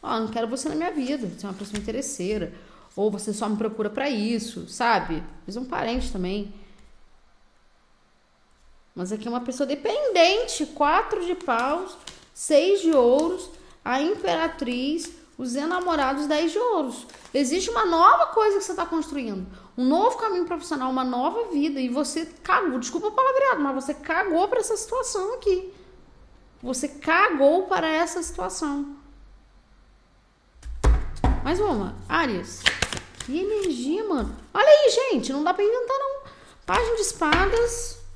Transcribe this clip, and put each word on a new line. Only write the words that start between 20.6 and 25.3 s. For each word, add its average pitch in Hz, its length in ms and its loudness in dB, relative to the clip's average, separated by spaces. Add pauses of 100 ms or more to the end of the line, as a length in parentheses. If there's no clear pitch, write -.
uma 262 140 0
nova 320 460 -2
vida. 285 300 0
E 254 80 0
você 285 360 -2 (200)
cagou, 359 340 2
desculpa 339 300 -4
o 415 40 -4
palavreado, 523 480 2
mas 277 140 0
você 262 180 -4
cagou 349 540 0
pra 494 140 0
essa 427 160 -2
situação 440 580 -4